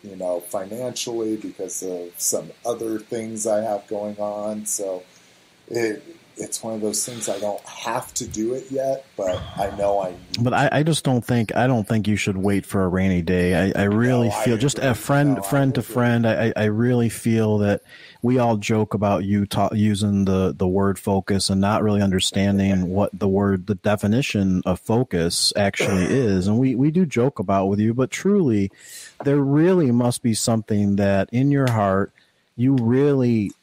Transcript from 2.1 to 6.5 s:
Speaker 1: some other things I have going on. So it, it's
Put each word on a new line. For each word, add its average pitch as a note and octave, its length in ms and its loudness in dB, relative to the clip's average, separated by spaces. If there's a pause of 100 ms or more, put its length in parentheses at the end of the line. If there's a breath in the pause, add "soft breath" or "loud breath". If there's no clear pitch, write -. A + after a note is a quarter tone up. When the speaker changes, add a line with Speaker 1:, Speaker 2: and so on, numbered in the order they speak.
Speaker 1:
some E2 320 -4 (140)
other A2+ 340 -4
things A2 480 -8
I G#2+ 160 0
have G#2 260 -4
going G#2 300 -6
on. G#2 480 -6
So F#2+ 360 -6 (680 soft breath)
it, A2 340 -2 (360)
it's - 240 -10